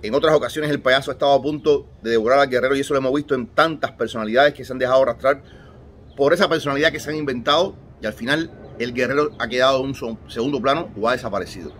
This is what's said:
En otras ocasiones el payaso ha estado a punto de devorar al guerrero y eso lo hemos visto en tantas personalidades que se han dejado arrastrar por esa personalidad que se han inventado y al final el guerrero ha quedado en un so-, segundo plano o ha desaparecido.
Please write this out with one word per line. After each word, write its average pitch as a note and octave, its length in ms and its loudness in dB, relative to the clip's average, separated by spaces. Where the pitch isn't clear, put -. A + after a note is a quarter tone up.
En A2 120 -6
otras D#3 200 2
ocasiones D3 360 -2
el C#3+ 100 -2
payaso C3+ 300 2
ha C3 40 -6
estado C#3+ 180 2
a C#3 80 4
punto C#3+ 460 0
de A2+ 80 -4
devorar A#2 300 4
al C#3 100 2
guerrero B2 260 4
y C#3 40 0
eso C#3 120 -2
lo C#3 60 2
hemos C3 160 0
visto D3 200 -2
en B2 120 -4
tantas D#3 460 -2
personalidades A#2 600 0
que C3 120 -14
se B2+ 80 -12
han B2+ 60 -8
dejado B2+ 240 4
arrastrar C3 400 0
por C#3+ 180 4
esa F3 140 2
personalidad D3 440 0
que D3+ 80 -10
se C#3+ 100 -10
han D#3 60 -4
inventado D3 600 0
y G#2+ 40 -6
al G#2+ 60 -4
final D3 380 -4
el B2 140 -4
guerrero C3+ 460 0
ha A#2 100 -4
quedado C3 320 2
en C3+ 60 -4
un C3+ 80 -6
so-, A2+ 240 -8
segundo B2+ 320 -2
plano C#3 300 0
o A2 80 0
ha B2 40 2
desaparecido. G2 680 -6